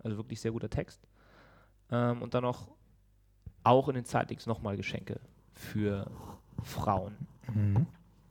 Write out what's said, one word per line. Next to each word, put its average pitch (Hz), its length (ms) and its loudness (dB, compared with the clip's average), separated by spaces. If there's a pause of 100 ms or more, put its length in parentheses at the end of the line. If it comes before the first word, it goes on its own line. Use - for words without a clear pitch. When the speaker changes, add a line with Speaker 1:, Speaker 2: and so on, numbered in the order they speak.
Speaker 1:
Also 110 140 -4
wirklich 110 240 -8
sehr 113 100 0
guter 110 180 -4
Text. - 380 -4 (840)
Ähm, 120 320 2
und 117 120 -4
dann 123 100 2
noch 123 240 -2 (960)
auch 131 240 8
in 135 80 0
den 123 80 -4
Zeitlinks - 440 -2
nochmal 107 280 -2
Geschenke - 460 -6 (320)
für 101 580 -2 (500)
Frauen. 101 540 0 (380)
Speaker 2:
Mhm. 104 320 4 (460)